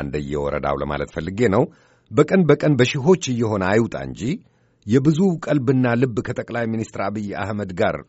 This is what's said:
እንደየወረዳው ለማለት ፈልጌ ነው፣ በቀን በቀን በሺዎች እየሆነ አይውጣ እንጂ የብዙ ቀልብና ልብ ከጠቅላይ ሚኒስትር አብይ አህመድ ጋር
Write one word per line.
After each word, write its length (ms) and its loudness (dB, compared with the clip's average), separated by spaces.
እንደየወረዳው 760 -4
ለማለት 340 -6
ፈልጌ 280 -6
ነው፣ 140 4
በቀን 340 4
በቀን 300 4
በሺዎች 520 2
እየሆነ 380 0
አይውጣ 380 2
እንጂ 180 -10
የብዙ 340 4
ቀልብና 540 2
ልብ 300 0
ከጠቅላይ 420 -6
ሚኒስትር 360 -4
አብይ 340 -4
አህመድ 400 -6
ጋር 200 0